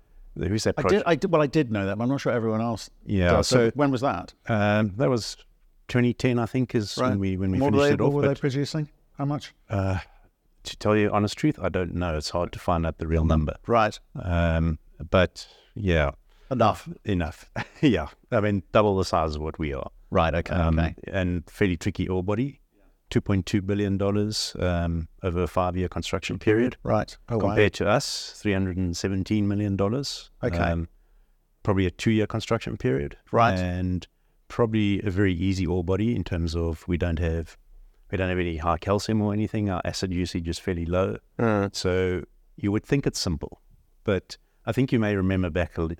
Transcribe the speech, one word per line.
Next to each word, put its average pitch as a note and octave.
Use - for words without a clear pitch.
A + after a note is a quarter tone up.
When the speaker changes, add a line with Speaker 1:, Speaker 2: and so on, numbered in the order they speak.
Speaker 1:
The -
Husab G#2
Speaker 2:
I D#3
Speaker 1:
project G2
Speaker 2:
did, F3
I E3
did, F#3+
well, D#3+
I D3
did C3
know G2+
that, G2+
but A2+
I'm B2
not C#3
sure C3+
everyone A2
else A#2
Speaker 1:
Yeah, F#2
Speaker 2:
does. D#2+
So A#2+
Speaker 1:
so -
Speaker 2:
when C#3
was A#2+
that? A2
Speaker 1:
Um, G#2
that C#3
was A#2
twenty A#2+
ten, B2
I A2+
think, B2+
is G#2+
Speaker 2:
Right. B2+
Speaker 1:
when G2+
we, F#2+
when F#2+
we B2
Speaker 2:
What C#3
were C#3
Speaker 1:
finished C#3+
Speaker 2:
they, C#3+
Speaker 1:
it -
Speaker 2:
what D3
Speaker 1:
off, C#3+
Speaker 2:
were C#3+
they C#3
Speaker 1:
but C#3
Speaker 2:
producing? C#3+
How C#3
much? C#3+
Speaker 1:
Uh, F#2+
to -
tell G#2+
you G#2
honest G#2
truth, D3+
I F#2
don't F2
know. E2+
It's -
hard F2
to -
find E2
out D#2
the D#2+
real D#2+
number. D#2
Speaker 2:
Right. A2
Speaker 1:
Um, E2
but -
yeah. E2
Speaker 2:
Enough. A2+
Speaker 1:
Enough. F2
<laughs> -
Yeah. G2
I A#2
mean, G2+
double G#2
the F#2
size D#2+
of D2+
what D#2
we D2
are. -
Speaker 2:
Right, E2
okay, E2+
Speaker 1:
Um, E2
Speaker 2:
okay. E2
Speaker 1:
and F2+
fairly F#2
tricky F#2+
ore F#2
body. G#2
Two A#2+
point G2
two G#2
billion G2+
dollars, G#2
um, E2+
over F2+
a D#2+
five-year F2+
construction F#2
period. A2+
Speaker 2:
Right. A2
Oh, A#2
wow. G2
Speaker 1:
Compared G#2
to F2+
us, -
three G#2
hundred F#2+
and F2
seventeen G2
million G2+
dollars. G#2+
Speaker 2:
Okay. F2+
Speaker 1:
Um, E2+
probably F#2+
a F2
two-year G#2+
construction -
period. C3+
Speaker 2:
Right. A#2
Speaker 1:
And F2+
probably A2
a G#2
very F#2+
easy F#2
ore F2+
body G2+
in G2
terms E2+
of E2
we F2+
don't E2+
have, E2
we G2+
don't F#2
have F2+
any E2+
high E2
calcium G#2
or G#2
anything. G#2
Our F2+
acid F#2
usage F2
is E2
fairly F2
low. F#2+
Speaker 3:
Mm. G#2
Speaker 1:
So F2+
you G2+
would G#2+
think C#3+
it's -
simple, -
but -
I A2+
think C3
you C3
may G#2
remember F#2+
back E2+
l-, E2